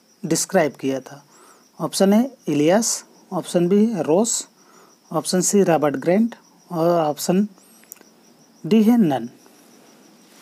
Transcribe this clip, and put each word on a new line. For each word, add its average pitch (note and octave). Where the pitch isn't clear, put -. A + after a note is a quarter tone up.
डिस्क्राइब D#3
किया C3+
था? C#3+
ऑप्शन F#3+
ए A#3+
इलियास, E3
ऑप्शन F3
बी G3+
है A3
रोस, F#3
ऑप्शन E3+
सी G3
रॉबर्ट D3+
ग्रेंट F#3
और E3+
ऑप्शन F3+
डी G#3
है A#3
नन। C3+